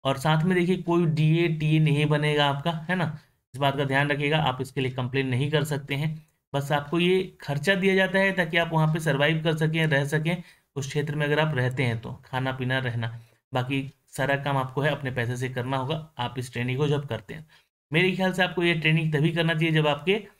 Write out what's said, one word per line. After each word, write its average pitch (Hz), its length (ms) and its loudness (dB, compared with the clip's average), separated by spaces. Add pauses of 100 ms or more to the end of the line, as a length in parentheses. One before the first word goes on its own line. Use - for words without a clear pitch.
और 135 120 0
साथ 156 280 2
में 185 100 2
देखिए 180 220 2
कोई 175 300 0
डीए, 156 420 2
टीए 156 300 2
नहीं 151 280 4
बनेगा 147 400 2
आपका, 143 240 -2 (200)
है 185 60 0
ना, 170 220 -4 (360)
इस 127 60 -12
बात 135 160 2
का 143 80 0
ध्यान 135 240 2
रखिएगा। 147 300 0
आप 131 220 0
इसके 131 200 -6
लिए 127 100 -2
कंप्लेन 131 360 -2
नहीं 131 240 0
कर 151 140 2
सकते 143 300 -4
हैं, 156 320 -4 (260)
बस 139 200 -2
आपको 147 280 -2
ये 185 400 0
खर्चा 147 340 -2
दिया 190 200 2
जाता 190 240 2
है 190 140 2
ताकि 175 240 -2
आप 165 160 2
वहाँ 156 220 4
पे - 60 -2
सर्वाइव 156 420 2
कर 160 140 0
सकें, 160 300 0
रह 143 180 2
सकें 160 380 -2 (340)
उस 135 120 -6
क्षेत्र 151 260 -4
में 151 120 0
अगर 147 120 2
आप 156 160 2
रहते 127 280 0
हैं 117 180 0
तो, 117 120 -12 (120)
खाना 131 280 -4
पीना 131 260 -2
रहना, 117 420 -4 (320)
बाकी 131 300 -2 (260)
सारा 135 280 -2
काम 139 200 -2
आपको 131 240 -2
है 147 100 2
अपने 135 200 -4
पैसे 123 260 -2
से 127 120 -4
करना 127 280 -4
होगा, 151 320 -4 (100)
आप 120 200 -6
इस 123 140 -8
ट्रेनिंग 123 260 -4
को 151 100 2
जब 143 180 -2
करते 113 280 -8
हैं। - 120 -16 (460)
मेरे 180 200 2
ख्याल 185 200 0
से 185 100 0
आपको 175 200 0
ये 170 120 4
ट्रेनिंग 160 380 2
तभी 156 180 2
करना 165 240 0
चाहिए 160 200 2
जब 156 120 4
आपके 147 280 2 (260)